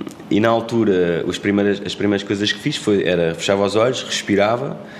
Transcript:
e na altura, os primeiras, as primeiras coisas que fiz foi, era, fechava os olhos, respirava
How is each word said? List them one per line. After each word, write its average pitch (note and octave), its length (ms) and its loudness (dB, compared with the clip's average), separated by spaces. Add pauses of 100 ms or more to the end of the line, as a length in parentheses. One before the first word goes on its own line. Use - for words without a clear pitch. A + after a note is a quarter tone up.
(300)
e G#2 100 2
na A2+ 100 4
altura, G#2 800 2
os F2+ 100 -4
primeiras, G2+ 480 0
as F2+ 100 -8
primeiras G2+ 320 0
coisas G#2 240 0
que - 80 -6
fiz D3+ 160 -4
foi, G2+ 300 0
era, E2+ 300 2
fechava G2 280 0
os G2 120 0
olhos, B2 280 0
respirava A2 720 0 (220)